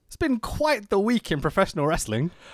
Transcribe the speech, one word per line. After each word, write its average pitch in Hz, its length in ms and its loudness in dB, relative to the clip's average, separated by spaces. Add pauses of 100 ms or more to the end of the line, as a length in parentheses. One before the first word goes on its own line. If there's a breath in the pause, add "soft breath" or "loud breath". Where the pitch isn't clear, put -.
it's - 80 -20
been 269 240 0
quite 294 500 -2
the 202 120 2
week 226 320 0
in 147 80 0
professional 156 460 0
wrestling. 151 440 0 (240 loud breath)